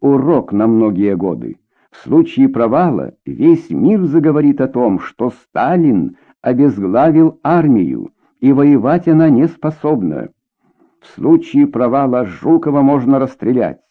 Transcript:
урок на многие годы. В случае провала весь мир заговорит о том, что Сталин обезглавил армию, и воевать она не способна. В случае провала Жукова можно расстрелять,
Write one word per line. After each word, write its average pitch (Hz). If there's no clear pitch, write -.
урок 139
на 104
многие 104
годы. 76
В -
случае 135
провала 117
весь 160
мир 170
заговорит 147
о 101
том, 117
что -
Сталин 131
обезглавил 135
армию, 113
и 131
воевать 139
она 160
не 135
способна. 131
В -
случае 147
провала 123
Жукова 143
можно 135
расстрелять, 120